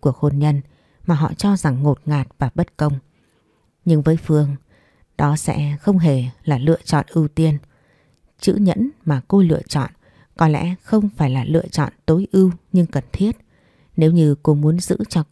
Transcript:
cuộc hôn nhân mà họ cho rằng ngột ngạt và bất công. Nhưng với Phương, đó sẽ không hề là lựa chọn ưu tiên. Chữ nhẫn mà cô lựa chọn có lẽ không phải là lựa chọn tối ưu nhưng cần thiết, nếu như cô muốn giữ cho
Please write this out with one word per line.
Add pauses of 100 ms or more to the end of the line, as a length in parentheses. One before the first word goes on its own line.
cuộc
hôn
nhân (460)
mà
họ
cho
rằng
ngột
ngạt (100)
và
bất
công. (880)
Nhưng
với
Phương, (600)
đó
sẽ
không
hề (200)
là
lựa
chọn
ưu
tiên. (800)
Chữ
nhẫn (140)
mà
cô
lựa
chọn (460)
có
lẽ
không
phải
là
lựa
chọn (140)
tối
ưu (220)
nhưng
cần
thiết, (600)
nếu
như
cô
muốn
giữ (100)
cho